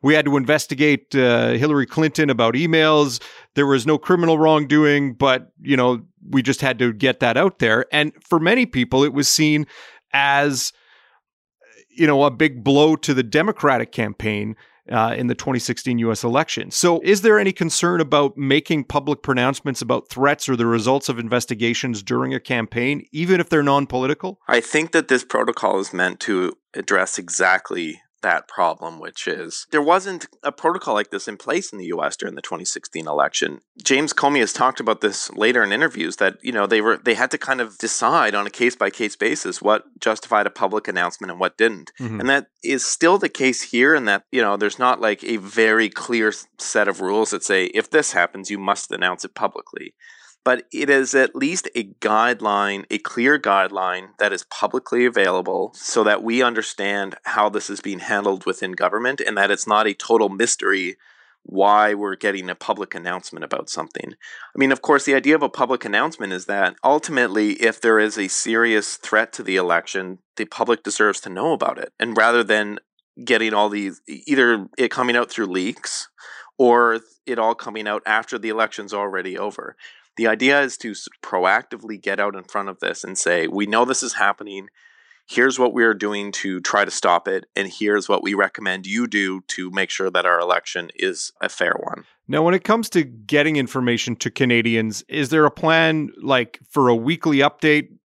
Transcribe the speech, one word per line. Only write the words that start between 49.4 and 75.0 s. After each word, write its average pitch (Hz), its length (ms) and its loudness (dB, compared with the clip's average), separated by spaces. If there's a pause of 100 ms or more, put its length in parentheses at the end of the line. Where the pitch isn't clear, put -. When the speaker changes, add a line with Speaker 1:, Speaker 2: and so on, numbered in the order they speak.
Speaker 2:
But 127 300 0
it 143 160 -2
is 135 240 4
at 131 220 4
least 165 400 -4
a 104 200 -4
guideline, 104 920 0
a 107 100 -4
clear 127 380 0
guideline 95 720 -2 (100)
that 104 120 2
is 90 120 -8
publicly - 600 -2
available 95 680 0
so - 300 -2
that 104 180 2
we 117 180 0
understand 101 840 -2
how 107 240 0
this 101 200 -4
is 101 120 -10
being 95 180 -10
handled 101 480 -2
within 95 240 -6
government 113 500 -2
and 107 160 -4
that 98 140 2
it's - 160 -2
not 107 220 2
a 98 60 -2
total 110 340 2
mystery 98 720 -2 (440)
why 104 520 2
we're 101 200 -6
getting 98 340 -4
a 87 60 -8
public 104 400 -6
announcement 87 500 -10
about - 240 -6
something. - 460 -10
I - 420 -18
mean, 135 140 2
of 131 120 -2
course, 143 220 2
the 139 120 2
idea 139 180 4
of 147 80 0
a 139 60 -2
public 127 360 -4
announcement 107 480 -4
is 92 140 -8
that 98 380 -2
ultimately, 120 720 0
if 113 260 0
there 113 180 4
is 107 180 0
a 101 120 -4
serious 113 720 0
threat - 340 -2
to - 100 -14
the 92 140 -2
election, 92 640 -2 (160)
the 107 80 -6
public 117 400 -2
deserves 104 380 0
to - 60 -14
know 117 260 -2
about - 220 -4
it. - 220 -12
And 113 180 -4
rather 117 280 4
than 104 340 -2 (460)
getting 113 280 0
all 104 160 2
these, 101 400 -6
e-, 73 200 -16
either 120 400 2 (100)
it 127 140 0
coming 123 240 0